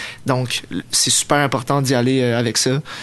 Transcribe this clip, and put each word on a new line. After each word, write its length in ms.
Donc, 440
l-, 220
c'est 200
super 260
important 440
d'y 140
aller, 280
euh, 140
avec 200
ça. 240